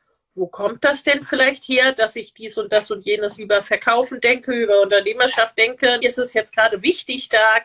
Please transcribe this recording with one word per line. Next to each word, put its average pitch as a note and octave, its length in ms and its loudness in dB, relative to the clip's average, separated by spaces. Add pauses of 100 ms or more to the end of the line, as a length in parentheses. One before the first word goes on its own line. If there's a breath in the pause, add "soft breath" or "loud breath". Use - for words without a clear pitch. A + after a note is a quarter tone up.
(360)
wo F3+ 100 -6
kommt G#3+ 400 -4
das C#4 180 0
denn C#4+ 200 0
vielleicht C4+ 440 -2
her, C4 240 2
dass A3+ 240 -2
ich A3 200 -14
dies A3 220 -14
und G#3 140 -6
das G#3+ 200 0
und G3 120 -8
jenes G#3 360 -4
über G3+ 240 0
Verkaufen A#3+ 580 -2
denke, B3+ 320 0
über G#3 280 4
Unternehmerschaft A3 760 0
denke? B3 440 0
Ist B3 180 -2
es B3 140 -4
jetzt G#3+ 200 -4
gerade A3 300 0
wichtig, - 460 -4
da, A3 360 4